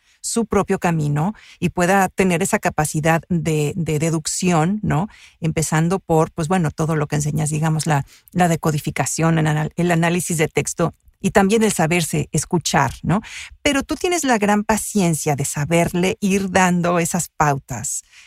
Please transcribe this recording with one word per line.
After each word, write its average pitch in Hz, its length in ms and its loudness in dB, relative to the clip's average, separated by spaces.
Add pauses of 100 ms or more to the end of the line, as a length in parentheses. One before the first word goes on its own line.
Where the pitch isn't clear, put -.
(200)
su - 240 -4
propio 190 340 0
camino 156 560 0 (240)
y 170 120 -2
pueda 185 400 2
tener 185 320 2
esa 208 160 0
capacidad 156 720 0
de, 156 440 0
de 156 240 -2
deducción, 165 840 0
¿no? 160 260 0 (320)
Empezando 160 580 0
por, 160 320 2
pues, 165 160 -4
bueno, 175 240 0
todo 160 240 -2
lo 151 120 0
que 147 100 -4
enseñas, 151 320 -2
digamos, 156 380 0
la, 143 180 0 (280)
la 180 160 4
decodificación, 160 920 0
el 156 80 2
anal-, 151 300 -2
el 175 140 0
análisis 170 460 0
de 151 120 2
texto - 460 -2 (240)
y 196 120 -2
también 202 320 4
el 208 100 2
saberse 160 580 0
escuchar, 160 640 0 (100)
¿no? 196 200 0 (400)
Pero 285 200 0
tú - 140 -6
tienes 349 260 -2
la 254 140 2
gran 208 280 2
paciencia 170 680 0
de 135 120 -4
saberle 170 720 0
ir 196 300 0
dando 180 480 2
esas - 320 -4
pautas 139 760 -2 (220)